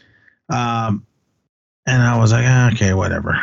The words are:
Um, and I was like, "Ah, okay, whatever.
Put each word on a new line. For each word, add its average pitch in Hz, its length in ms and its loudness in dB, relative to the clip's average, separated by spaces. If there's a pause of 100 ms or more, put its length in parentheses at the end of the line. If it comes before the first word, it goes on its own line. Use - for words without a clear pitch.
(480)
Um, 113 580 -4 (800)
and 127 160 2
I 120 160 2
was 110 140 2
like, 120 160 2
"Ah, 127 240 4
okay, 98 220 0
whatever. 95 480 -4